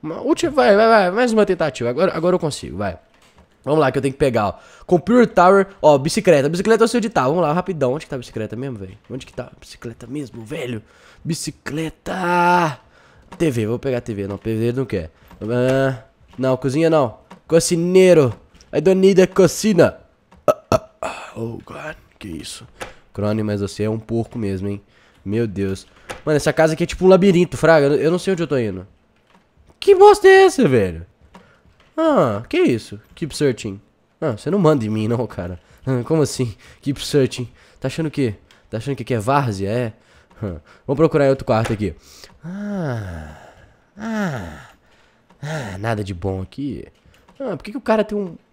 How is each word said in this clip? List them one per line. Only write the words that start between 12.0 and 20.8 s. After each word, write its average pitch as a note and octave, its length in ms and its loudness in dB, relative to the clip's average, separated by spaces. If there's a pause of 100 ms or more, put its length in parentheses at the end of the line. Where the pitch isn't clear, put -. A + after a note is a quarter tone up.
T E3 140 0
V, A#2 160 -2
vou A2+ 140 -4
pegar C3 180 -4
a A#2+ 40 -4
T A#2 120 -10
V. G2 140 -6
Não, G2+ 100 -8
T A2 180 -6
V A#2 180 -2
não C3 120 -4
quer. E2 240 -8 (320)
Ah, B2+ 600 -2 (340)
não, C3 180 0
cozinha C#3+ 360 0
não. C#3 260 2 (300)
Cocineiro. E3+ 840 4 (420)
I C#3+ 80 0
don't F#3+ 180 4
need F#3 220 6
a F#3 60 6
cocina. F3+ 680 2 (480)
Ah, - 240 2
ah, - 200 0 (120)